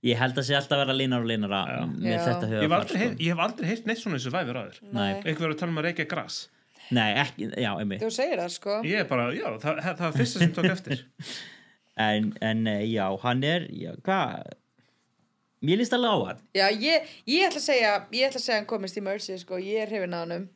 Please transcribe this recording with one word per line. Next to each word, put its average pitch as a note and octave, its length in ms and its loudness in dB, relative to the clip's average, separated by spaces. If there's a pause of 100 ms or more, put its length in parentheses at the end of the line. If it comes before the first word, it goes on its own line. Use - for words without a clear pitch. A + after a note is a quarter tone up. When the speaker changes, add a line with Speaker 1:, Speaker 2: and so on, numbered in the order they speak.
Speaker 1:
Ég A#2+ 120 4
held B2+ 240 2
að C3+ 80 0
sé C#3+ 80 2
alltaf C#3 220 2
að C#3 80 4
vera C3 100 0
línar C3 280 2
og A2+ 40 0
línara G#2 380 0
Speaker 2:
Já. B1 200 -4
Speaker 1:
með - 300 -2
Speaker 3:
Já. A2 80 0
Speaker 1:
þetta - 240 0
Speaker 2:
Ég A2 40 -2
hef G#2+ 120 2
Speaker 1:
höfðafar, E3+ 160 4
Speaker 2:
aldrei - 160 -4
Speaker 1:
sko. F#3 40 2
Speaker 2:
heyrt, G3+ 200 0
ég D#3+ 100 0
hef E3+ 100 0
aldrei G#3+ 280 -2
heyrt A3+ 180 -4
neitt A3+ 140 -2
svona F#3+ 160 -4
í B2 80 -4
Survivor C3 320 -2
áður. G#2 240 -10
Speaker 1:
Nei. G3+ 140 -16
Speaker 3:
Nei. A#2+ 260 0
Speaker 2:
Einhver E3 240 -2
verður D#3 120 0
að D3+ 40 -8
tala E3+ 120 -2
um D#3+ 80 -2
að D#3 80 0
reykja E3+ 200 -2
gras. C3+ 300 -6 (540)
Speaker 1:
Nei, A#2 240 4
ekki, B2+ 360 -2
já, A#2 240 -2
einmitt. G2+ 260 -2
Speaker 3:
Þú A3 80 -2
segir B3 300 -2
það, F3 100 -4
sko. G3+ 320 -4
Speaker 2:
Ég G#3 220 0
er - 20 0
bara, B2 240 2
já, D#3+ 140 -4 (160)
það, D#3 240 -2
það, F3 160 -4
það F3 60 -2
var D#3 100 0
fyrsta C3+ 240 2
sem E3+ 160 6
tók F3 160 4
eftir. D3 340 -4
Speaker 1:
<laughs> - 60 -20 (840)
En, G#2+ 400 4
en, A2 300 0
eh, G#2 200 0
já, G#2+ 300 0
hann B2 260 0
er, E3 220 0 (100)
já, - 140 -8 (100)
hvað? F#3+ 460 -2 (1160)
Mér F3+ 200 4
líst A#3+ 100 2
alveg A#3+ 240 4
á D3 40 4 (100)
hann. - 80 -8 (160)
Speaker 3:
Já, G3 180 4
ég, C#4 380 2 (180)
ég D#4 160 4
ætla E4 160 2
að - 60 -4
segja, B3 240 4 (260)
ég B3 140 4
ætla C4+ 100 -6
að A#3 60 -4
segja A3 160 2
hann G#3 80 -8
komist G3 260 -4
í G#3 80 -4
Mercy, G3 380 -4
sko. F#3 180 -6
Ég G3+ 240 -2
er G#3+ 80 -6
hrifin F3+ 240 -2
af E3+ 80 -4
honum. E3+ 220 -6 (100)